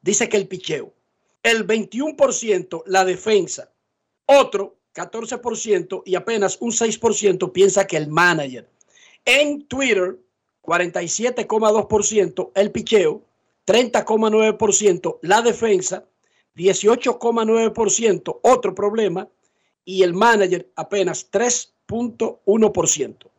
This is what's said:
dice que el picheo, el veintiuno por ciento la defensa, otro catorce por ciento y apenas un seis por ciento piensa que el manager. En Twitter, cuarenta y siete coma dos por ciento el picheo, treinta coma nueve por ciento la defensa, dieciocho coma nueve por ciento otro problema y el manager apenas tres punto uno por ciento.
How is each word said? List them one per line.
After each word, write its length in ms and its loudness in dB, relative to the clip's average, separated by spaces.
dice 260 0
que 80 -2
el 120 0
picheo, 440 -10
el 220 0
veintiuno 520 -4
por 160 2
ciento 540 -4
la 180 2
defensa, 680 -2
otro 500 2
catorce 460 -10
por 180 -6
ciento 480 -2
y 120 -2
apenas 440 -2
un 120 -4
seis 260 -2
por 160 2
ciento 380 0
piensa 340 4
que 100 -6
el 120 -4
manager. 600 0
En 420 0
Twitter, 520 -2
cuarenta 420 -2
y 60 -8
siete 380 -4
coma 240 0
dos 160 0
por 180 0
ciento 500 -2
el 180 0
picheo, 500 0
treinta 400 2
coma 260 0
nueve 240 2
por 200 0
ciento 480 0
la 200 2
defensa, 600 0
dieciocho 640 0
coma 260 0
nueve 260 2
por 200 -2
ciento 520 -2
otro 320 2
problema 540 -4
y 180 0
el 100 4
manager 640 2
apenas 540 -4
tres 420 -2
punto 580 -6
uno 280 4
por 160 -2
ciento. 500 -6